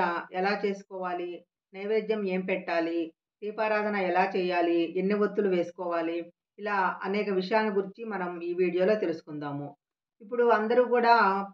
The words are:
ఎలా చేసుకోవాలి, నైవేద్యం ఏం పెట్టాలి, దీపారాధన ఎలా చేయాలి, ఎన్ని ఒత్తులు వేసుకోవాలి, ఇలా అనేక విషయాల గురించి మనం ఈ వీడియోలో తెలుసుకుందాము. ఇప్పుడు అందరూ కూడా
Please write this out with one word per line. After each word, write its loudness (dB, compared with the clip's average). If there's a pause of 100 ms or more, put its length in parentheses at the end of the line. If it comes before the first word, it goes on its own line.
(340)
ఎలా 0
చేసుకోవాలి, -6 (280)
నైవేద్యం -2
ఏం 0
పెట్టాలి, -2 (300)
దీపారాధన -2
ఎలా 2
చేయాలి, 0
ఎన్ని 2
ఒత్తులు 2
వేసుకోవాలి, -2 (280)
ఇలా -2
అనేక -2
విషయాల 2
గురించి -2
మనం -6
ఈ -4
వీడియోలో 2
తెలుసుకుందాము. -6 (460)
ఇప్పుడు 2
అందరూ 4
కూడా 4